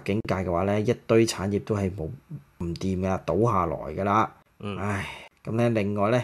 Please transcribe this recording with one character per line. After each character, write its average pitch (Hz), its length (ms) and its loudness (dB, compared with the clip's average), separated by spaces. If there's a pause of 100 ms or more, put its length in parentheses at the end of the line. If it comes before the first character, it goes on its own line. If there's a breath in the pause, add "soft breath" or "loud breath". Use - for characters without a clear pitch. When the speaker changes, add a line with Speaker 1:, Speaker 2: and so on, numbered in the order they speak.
Speaker 1:
警 101 240 0
戒 98 60 2
嘅 92 180 -2
話 85 120 2
呢， 101 160 2
一 107 120 2 (140)
堆 113 200 6
產 95 220 -2
業 101 160 0
都 110 100 0
係 98 220 0
冇， 92 60 -6 (560)
唔 87 60 -6 (100)
掂 92 260 -2
㗎， 95 240 -2
倒 80 120 0 (140)
下 95 160 2
來 76 100 -2 (180)
㗎 95 100 -4
啦。 101 280 2 (260)
Speaker 2:
嗯。 98 200 -8
Speaker 1:
唉， 98 280 -4 (380 loud breath)
噉 - 80 -6
呢， 120 180 2
另 104 240 0
外 104 160 2
呢， 123 140 2